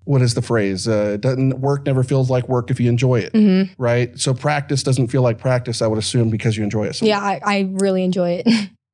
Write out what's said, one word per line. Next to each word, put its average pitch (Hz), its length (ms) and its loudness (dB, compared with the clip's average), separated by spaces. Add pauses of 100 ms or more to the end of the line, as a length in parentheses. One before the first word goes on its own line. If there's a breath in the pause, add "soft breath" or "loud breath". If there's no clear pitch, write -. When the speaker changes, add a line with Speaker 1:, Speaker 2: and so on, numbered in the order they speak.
Speaker 1:
What 135 180 2
is 120 120 2
the 123 80 -2
phrase? 101 460 0
Uh, 104 260 0
it 104 60 -6
doesn't, 131 400 0
work 143 260 -2
never 131 160 2
feels 131 280 0
like 127 180 0
work 123 220 -2
if 120 100 -2
you 120 80 2
enjoy 120 320 2
it, 90 140 -6
Speaker 2:
Mm-hmm. 190 380 4 (100)
Speaker 1:
right? 120 360 0
So 139 160 0
practice 143 480 -2
doesn't 131 260 0
feel 131 140 0
like 117 160 2
practice, 123 440 -2
I 113 40 2
would 110 120 0
assume, 113 320 0
because 110 260 0
you 107 80 -2
enjoy 104 220 -2
it - 80 -6
so 226 120 -2
Speaker 2:
Yeah, 208 140 2
Speaker 1:
much. 202 240 -4
Speaker 2:
I, 202 140 0
I 190 160 -2
really 190 300 0
enjoy 180 400 -2
it. 220 300 2
<laughs> - 60 -20 (140)